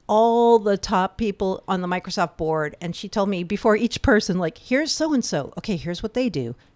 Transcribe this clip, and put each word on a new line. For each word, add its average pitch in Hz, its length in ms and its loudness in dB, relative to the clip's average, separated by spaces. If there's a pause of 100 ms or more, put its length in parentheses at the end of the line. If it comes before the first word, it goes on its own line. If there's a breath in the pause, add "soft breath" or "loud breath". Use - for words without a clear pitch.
all 233 520 6
the 202 160 0
top 190 420 -2
people 196 480 -2
on 185 140 0
the 180 80 -4
Microsoft 180 480 -4
board. 156 440 -4
And 170 140 -8
she - 140 -12
told 196 200 0
me 185 140 -2
before 208 340 2
each - 260 -2
person, 214 360 2
like, 165 200 -4
"Here's 285 340 -2
so-and-so. 247 680 -2
Okay, 190 180 -4
here's 165 260 -8
what 214 120 -8
they 254 140 -2
do. 131 260 -6 (220 soft breath)